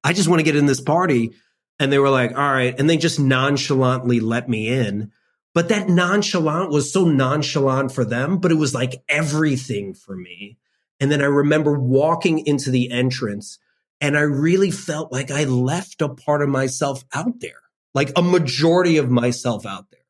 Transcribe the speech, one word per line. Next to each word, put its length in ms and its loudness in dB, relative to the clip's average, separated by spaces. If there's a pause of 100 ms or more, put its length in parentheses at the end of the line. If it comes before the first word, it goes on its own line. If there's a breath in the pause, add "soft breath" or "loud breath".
I 100 0
just 160 2
wanna 140 4
get 140 2
in 100 4
this 140 2
party." 520 0 (460 soft breath)
And 140 2
they 60 4
were 120 4
like, 200 2
"All 220 -2
right." 260 0
And 100 2
they 80 4
just 240 -2
nonchalantly 1000 2
let 280 -2
me 200 -2
in. 440 -4 (420 soft breath)
But 160 0
that 180 0
nonchalant 840 0
was 220 -2
so 120 2
nonchalant 880 0
for 120 -2
them, 340 -2
but 140 2
it 40 2
was, 180 0
like, 340 -4
everything 840 -2
for 200 -18
me. 420 -16 (440)
And 100 0
then 100 2
I 60 2
remember 520 2
walking 680 0
into 240 -2
the 220 0
entrance, 680 -4 (420)
and 160 0
I 40 2
really 500 2
felt 400 -8
like 220 -6
I 120 -2
left 580 -2
a 80 -2
part 320 -2
of 60 0
myself 540 -2 (100)
out 280 -4
there, 200 -14 (340)
like, 200 0
a 80 4
majority 760 2
of 120 0
myself 560 0
out 240 -12
there. 200 -20